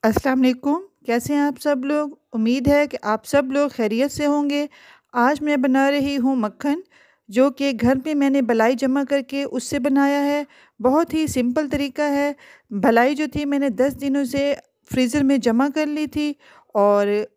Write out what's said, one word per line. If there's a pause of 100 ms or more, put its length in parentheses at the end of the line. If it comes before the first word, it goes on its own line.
अस्सलाम
वालेकुम, (240)
कैसे
हैं
आप
सब
लोग? (160)
उम्मीद
है
कि
आप
सब
लोग
खैरियत
से
होंगे। (460)
आज
मैं
बना
रही
हूँ
मक्खन, (460)
जो
कि
घर
पे
मैंने
बलाई
जमा
करके
उससे
बनाया
है। (340)
बहुत
ही
सिंपल
तरीका
है। (360)
बलाई
जो
थी
मैंने
दस
दिनों
से (340)
फ्रीज़र
में
जमा
कर
ली
थी (420)
और (280)